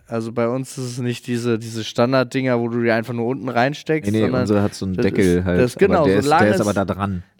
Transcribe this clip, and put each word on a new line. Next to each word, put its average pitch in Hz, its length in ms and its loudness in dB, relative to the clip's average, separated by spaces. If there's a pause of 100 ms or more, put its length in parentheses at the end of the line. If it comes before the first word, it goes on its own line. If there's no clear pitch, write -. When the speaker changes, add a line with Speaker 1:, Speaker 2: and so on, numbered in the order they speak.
Speaker 1:
also 113 240 -6
bei 117 160 -2
uns 131 300 -6
ist 131 80 -8
es 123 140 -10
nicht 123 280 -4
diese, 120 320 0
diese 113 240 -8
Standarddinger, 127 800 0
wo 117 80 -2
du 120 140 -2
die 117 80 2
einfach 113 240 -2
nur 117 120 -2
unten 127 220 -4
reinsteckst, 131 640 -2
Speaker 2:
Nee, 110 60 2
nee, 110 60 2
Speaker 1:
sondern 127 180 0
Speaker 2:
unsere 101 200 2
hat 104 120 0
so - 100 -8
einen 92 120 -4
Speaker 1:
das 120 100 0
Speaker 2:
Deckel 92 320 4
Speaker 1:
ist, 90 80 -2
Speaker 2:
halt, 90 140 2
Speaker 1:
das, 123 160 0
genau, 190 240 4
Speaker 2:
aber 147 80 4
der 95 140 2
Speaker 1:
so 139 60 0
Speaker 2:
ist, - 20 4
der 156 80 6
ist 107 200 4
Speaker 1:
langes, - 20 2
Speaker 2:
aber 101 140 0
da 98 100 0
dran. 95 380 -4 (180)